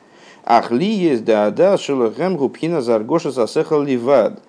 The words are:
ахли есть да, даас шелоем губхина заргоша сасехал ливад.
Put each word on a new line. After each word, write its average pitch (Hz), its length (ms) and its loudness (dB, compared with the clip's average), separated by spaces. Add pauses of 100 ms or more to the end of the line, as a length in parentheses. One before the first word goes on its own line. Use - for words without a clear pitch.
(460)
ахли 120 400 2
есть 170 400 0
да, 104 260 2
даас 180 300 2
шелоем 135 560 -2
губхина 147 440 -4
заргоша 120 520 -2
сасехал 147 480 0
ливад. 123 680 0